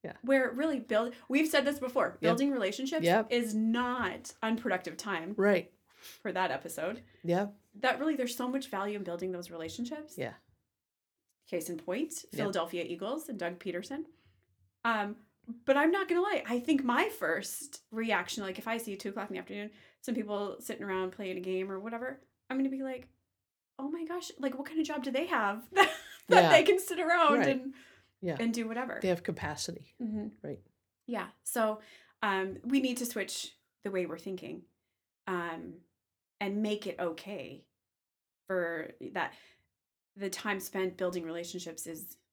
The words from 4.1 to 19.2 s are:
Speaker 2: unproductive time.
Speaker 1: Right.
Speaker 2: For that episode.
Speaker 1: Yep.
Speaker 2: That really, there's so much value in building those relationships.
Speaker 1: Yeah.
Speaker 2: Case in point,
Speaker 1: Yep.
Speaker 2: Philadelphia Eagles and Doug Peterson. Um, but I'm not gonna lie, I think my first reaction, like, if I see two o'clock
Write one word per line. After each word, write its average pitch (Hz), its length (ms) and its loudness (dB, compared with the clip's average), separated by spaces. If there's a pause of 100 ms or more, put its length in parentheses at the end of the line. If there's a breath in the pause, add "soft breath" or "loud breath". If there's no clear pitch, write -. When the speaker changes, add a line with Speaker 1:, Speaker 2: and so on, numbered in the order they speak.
Speaker 2:
unproductive 208 540 -2
time. 170 400 -6
Speaker 1:
Right. 196 340 4 (520 loud breath)
Speaker 2:
For 190 100 -6
that 185 180 0
episode. 165 520 -6 (220 soft breath)
Speaker 1:
Yep. 185 300 0 (260)
Speaker 2:
That 254 200 2
really, 302 160 0
there's 247 180 -2
so 247 140 -2
much 262 200 -2
value 208 280 -4
in 202 80 -6
building 180 280 -4
those 175 180 -8
relationships. 240 640 -8
Speaker 1:
Yeah. 127 160 -6 (1200)
Speaker 2:
Case 170 180 -4
in 175 80 -6
point, 185 560 -6
Speaker 1:
Yep. - 80 -14
Speaker 2:
Philadelphia 175 440 -2
Eagles 220 440 -6
and 226 100 -8
Doug 175 200 -4
Peterson. 202 480 -8 (800 soft breath)
Um, 214 320 0 (500)
but 269 100 6
I'm 311 140 6
not 381 180 2
gonna 349 140 4
lie, 392 260 0
I 240 120 0
think 277 220 2
my 262 280 2
first - 800 -4
reaction, 220 520 0
like, 190 160 -6
if 226 80 -8
I 226 120 -2
see 214 180 -6
two 196 140 -6
o'clock 208 200 -6